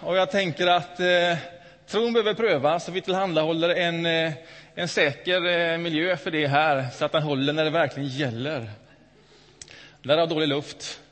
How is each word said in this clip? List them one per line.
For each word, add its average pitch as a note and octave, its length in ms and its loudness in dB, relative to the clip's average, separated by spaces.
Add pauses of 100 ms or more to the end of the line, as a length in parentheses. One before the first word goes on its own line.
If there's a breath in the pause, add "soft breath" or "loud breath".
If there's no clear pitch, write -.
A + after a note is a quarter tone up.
och E3+ 160 -2
jag F#3 140 2
tänker F3+ 360 0
att, F3 340 2
eh, F3 360 4 (500 loud breath)
tron A#3 260 0
behöver G#3+ 220 2
prövas, E3 500 2
så E3+ 80 -10
vi F#3 80 -4
tillhandahåller E3+ 680 0
en, E3+ 380 0
eh, E3 260 0 (420 loud breath)
en E3+ 140 -4
säker, F3 580 0
eh, E3+ 320 0
miljö E3+ 380 0
för F#3+ 140 -8
det D3+ 160 0
här, C#3 460 2
så - 120 -4
att D3 80 -2
den D#3 100 2
håller C#3+ 300 0
när D#3 120 0
det D#3 60 0
verkligen C#3+ 380 -2
gäller. B2+ 600 -4 (1300 loud breath)
Där D3 160 2
har E3 80 4
dålig D#3 220 0
luft - 520 -6 (120)